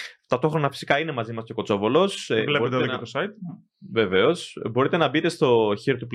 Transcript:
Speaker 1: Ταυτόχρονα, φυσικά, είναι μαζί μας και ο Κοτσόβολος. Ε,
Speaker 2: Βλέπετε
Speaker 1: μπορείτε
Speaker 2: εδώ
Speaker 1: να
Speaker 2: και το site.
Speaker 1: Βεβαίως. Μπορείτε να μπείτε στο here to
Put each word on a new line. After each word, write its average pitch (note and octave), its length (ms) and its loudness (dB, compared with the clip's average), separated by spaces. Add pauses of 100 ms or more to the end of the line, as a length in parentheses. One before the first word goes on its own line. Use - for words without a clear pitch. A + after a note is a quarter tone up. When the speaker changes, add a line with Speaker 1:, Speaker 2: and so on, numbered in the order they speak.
(280)
Speaker 1:
Ταυτόχρονα, D3 420 0
φυσικά, C#3+ 300 -2
είναι D#3+ 120 -4
μαζί A#2 220 -4
μας A2+ 100 -8
και - 80 -14
ο A2+ 40 -14
Κοτσόβολος. A2+ 720 2
Ε, B2+ 40 -2
Speaker 2:
Βλέπετε A2+ 260 2
Speaker 1:
μπορείτε B2 160 0
Speaker 2:
εδώ B2+ 100 0
Speaker 1:
να B2+ 120 -4
Speaker 2:
και B2 60 -10
το - 100 -14
site. F3 160 -4 (640)
Speaker 1:
Βεβαίως. A2 640 2 (140)
Μπορείτε C3+ 260 0
να D#3+ 100 4
μπείτε C#3 220 0
στο A#2 400 4
here G#2 240 0
to B2 220 -10